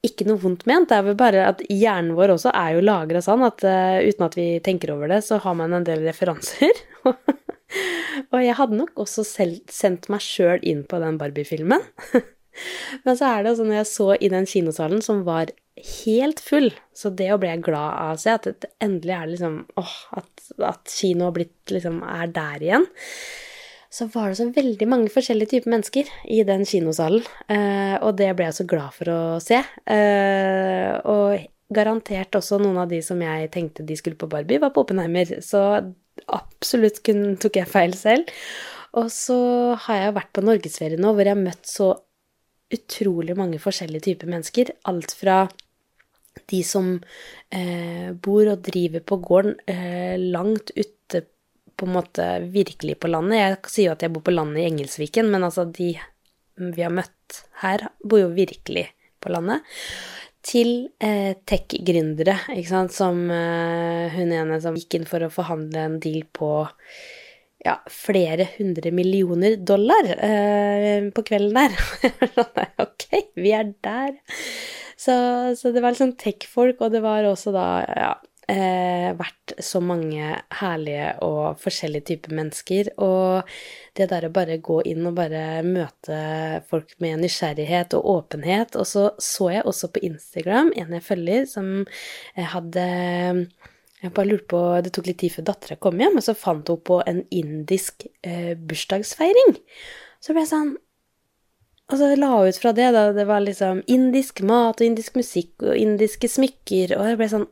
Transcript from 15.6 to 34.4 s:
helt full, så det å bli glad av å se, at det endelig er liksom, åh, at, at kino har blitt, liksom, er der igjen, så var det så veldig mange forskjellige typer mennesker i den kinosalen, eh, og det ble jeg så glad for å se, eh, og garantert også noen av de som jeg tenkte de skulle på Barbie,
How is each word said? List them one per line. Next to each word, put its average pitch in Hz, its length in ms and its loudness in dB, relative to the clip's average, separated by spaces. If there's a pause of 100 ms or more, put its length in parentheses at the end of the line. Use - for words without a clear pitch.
helt 254 640 -2
full, 285 300 2 (260)
så 202 160 -6
det 185 220 -4
å 208 80 2
bli 175 100 0 (140)
glad 151 340 -2
av 160 140 -4
å 160 80 -8
se, 220 100 2
at 220 160 0
det - 220 -10 (140)
endelig 185 320 -2
er 165 180 -8
liksom, 170 240 -4 (240)
åh, - 140 -10 (260)
at, - 240 -20 (180)
at - 300 -6
kino 180 340 0
har 170 80 -4
blitt, 170 220 -6 (160)
liksom, 170 340 -4
er 170 240 -6
der 147 320 -6
igjen, 240 240 4 (1080)
så 233 160 -6
var 214 180 -2
det 190 100 -4
så 233 120 0
veldig 240 400 2
mange 226 200 4
forskjellige 226 420 2
typer 240 180 2
mennesker 233 380 0 (180)
i 220 200 4
den 196 200 2
kinosalen, 170 560 2 (240)
eh, 202 560 0
og 208 160 2
det 190 160 2
ble 175 140 0
jeg 151 80 -8
så 185 100 -4
glad 147 300 -2
for 170 160 -4
å 165 60 0 (240)
se, 240 180 4 (260)
eh, 190 1080 2 (120)
og 202 380 2 (300)
garantert 214 600 0
også 202 240 0
noen 190 240 2
av 175 80 -4
de 170 140 -2
som 180 180 -2
jeg 156 300 -4
tenkte 160 340 -6
de 156 80 -4
skulle 156 240 -8
på 165 120 -6
Barbie, 160 280 0